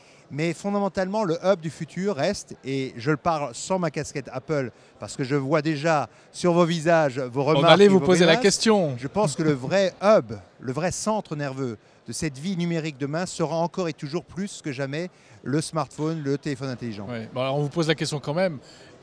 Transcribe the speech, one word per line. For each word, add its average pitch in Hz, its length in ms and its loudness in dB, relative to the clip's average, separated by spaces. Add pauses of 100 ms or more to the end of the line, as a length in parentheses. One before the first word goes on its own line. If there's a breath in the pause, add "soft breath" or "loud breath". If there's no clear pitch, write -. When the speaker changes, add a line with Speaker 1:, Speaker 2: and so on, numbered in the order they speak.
(320 soft breath)
Speaker 1:
Mais 160 220 -2
fondamentalement, 202 720 -2
le 170 200 0
hub 190 160 2
du 160 100 -6
futur 175 460 -6
reste, 170 480 -4
et 135 340 -4
je 120 140 -2
le 151 60 2
parle 147 360 -2
sans - 240 -6
ma 170 140 -2
casquette 143 400 -8
Apple, 131 400 -4 (280 soft breath)
parce - 160 -12
que 147 80 -4
je 131 120 0
vois 143 260 2
déjà 151 480 0 (220 soft breath)
sur 175 220 0
vos 175 120 6
visages 160 540 2
vos 127 220 -4
Speaker 2:
On 131 40 0
Speaker 1:
remarques 160 280 8
Speaker 2:
allait 190 120 10
Speaker 1:
et 202 40 8
Speaker 2:
vous 190 100 6
Speaker 1:
vos 147 60 2
Speaker 2:
poser 180 160 6
la 170 100 8
Speaker 1:
grimaces. 165 100 4
Speaker 2:
question. 185 560 2
Speaker 1:
Je 123 100 -8
pense 190 280 0
que 170 80 -2
le 156 80 4
vrai 165 500 0
hub, 180 300 4 (280)
le 127 120 -8
vrai 156 200 -2
centre 208 440 -4
nerveux 135 420 -6 (300 soft breath)
de 117 60 -10
cette 139 260 -6
vie 180 180 -6
numérique 165 400 -4
demain 147 300 -4
sera 160 300 -4
encore 170 300 -2
et 160 60 -4
toujours 147 320 -8
plus - 380 -10
que 156 80 -6
jamais 139 400 -6 (320 soft breath)
le 151 180 0
smartphone, 156 600 -4
le 139 160 -2
téléphone 139 300 -6
intelligent. 113 380 -10
Speaker 2:
Oui. 113 280 -10
Bon, 123 60 -2
alors 135 180 -2
on - 20 0
vous 143 80 -2
pose 160 180 -2
la 160 80 2
question 151 240 -4
quand 147 140 -6
même. 175 240 -2 (460 loud breath)